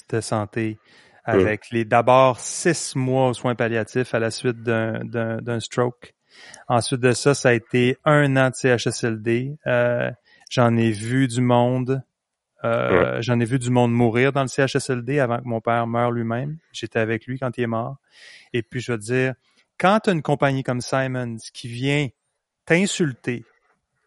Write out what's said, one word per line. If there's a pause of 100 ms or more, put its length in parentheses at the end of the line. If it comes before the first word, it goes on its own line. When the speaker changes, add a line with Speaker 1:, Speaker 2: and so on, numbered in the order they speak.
Speaker 1:
de
santé, (500)
Speaker 2:
Hmm.
Speaker 1:
avec
les,
d'abord
six
mois
aux
soins
palliatifs
à
la
suite
d'un,
d'un,
d'un
stroke. (540)
Ensuite
de
ça,
ça
a
été
un
an
de
C
H
S
L
D.
Euh, (400)
j'en
ai
vu
du
monde. (600)
Euh,
Speaker 2:
Ouais.
Speaker 1:
j'en
ai
vu
du
monde
mourir
dans
le
C
H
S
L
D
avant
que
mon
père
meure
lui-même. (120)
J'étais
avec
lui
quand
il
est
mort. (580)
Et
puis,
je
veux
dire, (460)
quand
t'as
une
compagnie
comme
Simons (180)
qui
vient (600)
t'insulter (600)